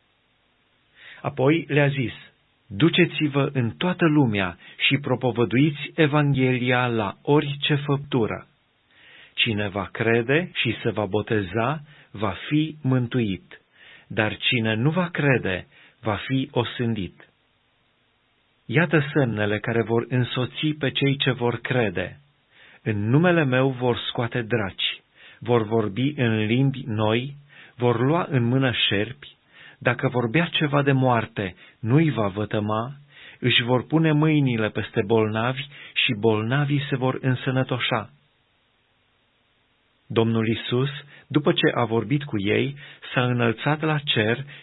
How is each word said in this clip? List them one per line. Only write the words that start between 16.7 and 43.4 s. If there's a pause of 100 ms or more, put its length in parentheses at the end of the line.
Iată
semnele
care
vor
însoți (120)
pe
cei
ce
vor
crede. (600)
În
numele
meu
vor (100)
scoate
draci, (360)
vor
vorbi
în
limbi
noi, (420)
vor
lua
în
mână
șerpi, (420)
dacă
vor
bea
ceva
de
moarte, (260)
nu-i
va
vătăma, (460)
își
vor
pune
mâinile
peste
bolnavi (260)
și
bolnavii
se
vor
însănătoșa. (2000)
Domnul
Isus, (360)
după
ce
a
vorbit
cu
ei, (380)
s-a
înălțat